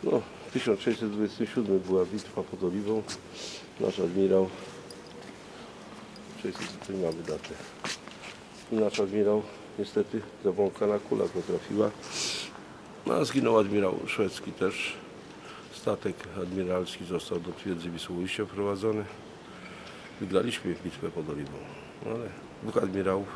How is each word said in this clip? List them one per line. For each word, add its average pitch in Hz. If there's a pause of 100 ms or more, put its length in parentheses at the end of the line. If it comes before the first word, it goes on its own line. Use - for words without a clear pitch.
No, - (320)
tysiąc 117
sześćset 110
dwudziesty 104
siódmy 98
była 92
bitwa 98
pod 92
Oliwą. 104 (760)
Nasz 101
admirał, 95 (1900)
sześćset, -
tutaj -
mamy 85
datę. 78 (1200)
I 117
nasz 107
admirał, 104 (380)
niestety, 104 (220)
zabłąkana 101
kula 104
go 87
trafiła. 101 (1120)
No, -
a 151
zginął 117
admirał 101
szwedzki -
też. - (800)
Statek 98 (260)
admiralski 90
został 87
do 87
twierdzy 87
Wisłoujście 90
wprowadzony. 101 (1120)
Wygraliśmy 92
bitwę 85
pod 80
Oliwą, 71 (480)
ale 113 (340)
dwóch 107
admirałów 95